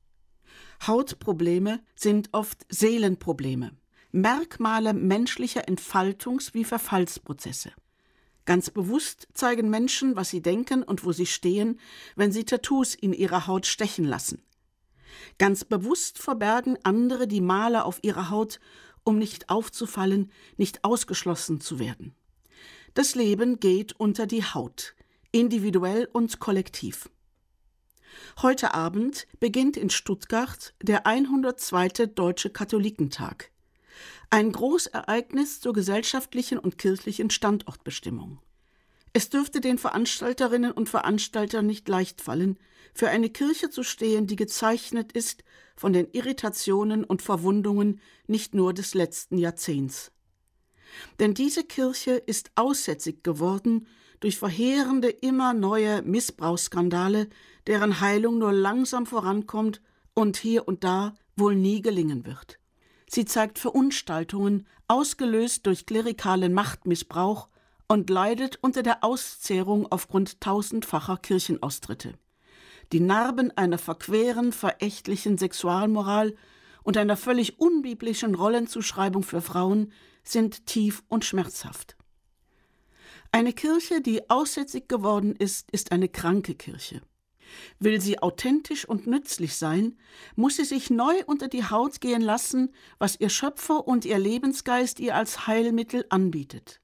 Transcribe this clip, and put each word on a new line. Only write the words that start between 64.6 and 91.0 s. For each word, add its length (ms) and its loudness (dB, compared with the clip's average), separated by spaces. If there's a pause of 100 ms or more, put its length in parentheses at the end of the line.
ausgelöst 800 2
durch 200 2
klerikalen 680 0
Machtmissbrauch, 960 -2 (380)
und 220 2
leidet 520 0
unter 220 0
der 200 0
Auszehrung 880 0
aufgrund 480 0
tausendfacher 800 -2
Kirchenaustritte. 960 -4 (800)
Die 80 4
Narben 560 2
einer 200 2
verqueren, 760 0
verächtlichen 840 -2
Sexualmoral 1000 0 (460)
und 120 0
einer 220 2
völlig 420 0
unbiblischen 720 2
Rollenzuschreibung 880 0
für 180 -4
Frauen 500 0 (320)
sind 440 0
tief 420 0
und 160 0
schmerzhaft. 720 -6 (1400)
Eine 180 4
Kirche, 480 0
die 300 0
aussätzig 580 0
geworden 480 0
ist, 360 -4
ist 200 -4
eine 160 2
kranke 480 -2
Kirche. 460 -14 (800)
Will 200 4
sie 200 0
authentisch 640 -2
und 200 -4
nützlich 520 -4
sein, 400 0 (400)
muss 180 2
sie 80 0
sich 260 -4
neu 360 2